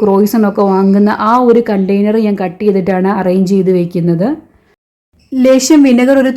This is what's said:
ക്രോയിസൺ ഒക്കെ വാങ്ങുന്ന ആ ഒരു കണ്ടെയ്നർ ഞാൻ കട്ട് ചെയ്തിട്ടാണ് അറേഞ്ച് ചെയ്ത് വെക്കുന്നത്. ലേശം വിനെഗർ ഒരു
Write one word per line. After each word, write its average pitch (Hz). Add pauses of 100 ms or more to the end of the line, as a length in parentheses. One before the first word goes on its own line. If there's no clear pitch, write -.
ക്രോയിസൺ 208
ഒക്കെ 208
വാങ്ങുന്ന 196 (200)
ആ - (160)
ഒരു 233
കണ്ടെയ്നർ 202 (120)
ഞാൻ 208
കട്ട് 180
ചെയ്തിട്ടാണ് 190 (100)
അറേഞ്ച് 185
ചെയ്ത് 190
വെക്കുന്നത്. 175 (1160)
ലേശം 262
വിനെഗർ 254
ഒരു 254